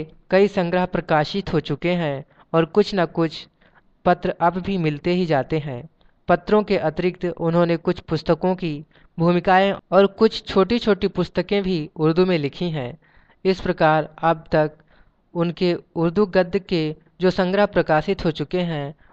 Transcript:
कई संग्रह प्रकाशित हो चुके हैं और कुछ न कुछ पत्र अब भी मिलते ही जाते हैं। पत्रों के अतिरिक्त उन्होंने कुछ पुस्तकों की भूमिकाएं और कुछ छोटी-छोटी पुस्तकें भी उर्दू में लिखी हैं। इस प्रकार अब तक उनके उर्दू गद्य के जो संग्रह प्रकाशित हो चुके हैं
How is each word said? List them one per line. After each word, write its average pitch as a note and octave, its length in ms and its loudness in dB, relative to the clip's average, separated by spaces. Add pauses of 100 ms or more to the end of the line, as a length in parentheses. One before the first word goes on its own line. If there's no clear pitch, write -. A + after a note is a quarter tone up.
(300)
कई G3 200 4
संग्रह F3+ 380 0
प्रकाशित E3+ 640 -2
हो D#3 80 2
चुके E3+ 320 -4
हैं D3+ 320 -4 (280)
और E3 140 4
कुछ G#3 280 0
न F3 120 2
कुछ E3 400 -4 (580)
पत्र F3+ 360 0
अब E3+ 160 2
भी F#3 200 -4
मिलते D#3+ 360 -2
ही F3+ 120 0
जाते D#3 340 0
हैं। C3+ 240 -10 (440)
पत्रों G3+ 360 2
के F#3+ 160 0
अतिरिक्त F3 480 -4
उन्होंने E3+ 520 0
कुछ F3 200 -4
पुस्तकों F3 560 -2
की E3+ 180 -6 (440)
भूमिकाएं F3 560 2 (180)
और G3 240 6
कुछ - 320 0
छोटी-छोटी G3+ 640 0
पुस्तकें F#3 540 -2
भी F#3 140 -2 (180)
उर्दू D#3+ 300 2
में F3+ 120 0
लिखी D3 320 -4
हैं। C#3+ 280 -8 (480)
इस F#3 160 0
प्रकार D#3 480 2 (140)
अब E3 280 0
तक D3+ 200 2 (640)
उनके F3 400 0 (220)
उर्दू E3+ 300 2
गद्य F#3 360 0
के D#3 340 -2 (260)
जो F#3 80 4
संग्रह G3 380 2
प्रकाशित F3 580 0
हो E3 60 0
चुके D#3 320 -4
हैं D3 300 -6 (200)